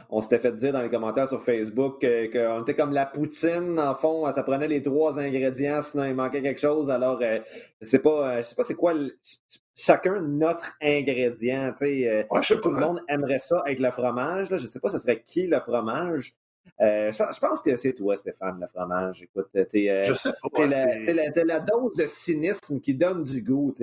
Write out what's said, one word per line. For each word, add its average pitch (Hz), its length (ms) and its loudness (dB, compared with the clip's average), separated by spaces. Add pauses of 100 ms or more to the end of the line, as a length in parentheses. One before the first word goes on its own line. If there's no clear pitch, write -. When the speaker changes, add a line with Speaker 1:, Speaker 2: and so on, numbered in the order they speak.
Speaker 1:
on 110 100 0
s'était 113 200 2
fait 123 140 2
dire 131 200 -2
dans 131 80 -2
les 117 80 -4
commentaires 117 380 0
sur 127 160 -6
Facebook 120 580 0
que, 117 300 2
qu'on 117 320 0
était 139 100 -2
comme 143 180 0
la 139 140 0
poutine, 165 760 -2
en 143 140 0
fond, 160 380 0
ça 135 100 -2
prenait 139 260 0
les 147 140 0
trois 143 380 2
ingrédients, 139 640 0
sinon 143 220 -2
il 131 100 -2
manquait 131 260 -2
quelque 135 180 -2
chose, 147 300 2
alors, 127 320 0
euh, 113 160 2 (440)
je 110 60 -16
sais 131 120 6
pas, 147 320 4
euh, 120 60 -2
je 117 100 -4
sais - 80 -16
pas - 80 0
c'est - 100 -2
quoi 170 220 2
le, 143 140 -2 (120)
ch-, - 160 -20 (100)
ch-, - 140 -20 (140)
chacun 185 460 4
notre 156 600 -2
ingrédient, 131 960 0
tu 139 80 -2
sais, 135 240 2
euh, 107 220 2
Speaker 2:
Ouais, - 100 2
je - 140 4
sais 214 40 -2
Speaker 1:
tout 175 120 2
le 139 80 0
Speaker 2:
pas. 151 80 4
Speaker 1:
monde 170 220 -2
aimerait 143 280 0
ça 175 220 0
avec 139 200 -2
le 131 120 2
fromage, 135 580 -2
là, 185 80 0
je 131 80 -4
sais - 140 -12
pas 202 100 0
ce 170 80 -2
serait - 240 0
qui - 240 -2
le 156 140 4
fromage. 123 760 -2 (480)
Euh, 107 300 4
je, 156 120 0 (100)
je - 60 -14
pense 302 220 0
que 143 160 2
c'est 127 160 -2
toi, 98 240 0
Stéphane, 92 420 -8
le 87 80 -8
fromage. 90 560 -4
Écoute, 98 300 -6
t'es, 101 360 2
euh, 98 140 2
Speaker 2:
Je 101 100 2
sais - 200 -2
pas, - 200 -8
Speaker 1:
t'es 156 100 2
Speaker 2:
ouais, 143 40 4
Speaker 1:
la, 135 240 2
Speaker 2:
c'est 110 140 -4
Speaker 1:
t'es 165 80 2
la, 151 180 0
t'es 165 140 2
la 165 160 0
dose 214 340 0
de 156 100 2
cynisme 156 760 -4
qui 139 120 -2
donne 170 300 0
du 131 180 -6
goût, 135 320 0
tu - 100 -12